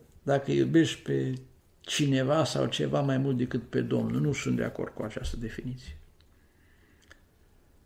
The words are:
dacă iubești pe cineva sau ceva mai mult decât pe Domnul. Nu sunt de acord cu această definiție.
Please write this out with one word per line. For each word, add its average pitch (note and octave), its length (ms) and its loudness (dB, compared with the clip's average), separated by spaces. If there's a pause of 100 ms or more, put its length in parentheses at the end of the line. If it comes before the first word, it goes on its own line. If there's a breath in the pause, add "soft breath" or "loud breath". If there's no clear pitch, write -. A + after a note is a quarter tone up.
(220)
dacă C#3 280 0
iubești C#3 520 2
pe C3+ 320 -2 (460)
cineva C#3+ 640 2
sau C3+ 220 0
ceva C#3 340 0
mai C3+ 180 2
mult C3+ 180 2
decât B2 260 -2
pe - 180 -2
Domnul. A#2+ 400 0
Nu D2+ 120 2
sunt - 240 0
de A#2 80 -2
acord - 280 -6
cu - 100 -8
această - 340 -6
definiție. B2 600 -8 (1900 soft breath)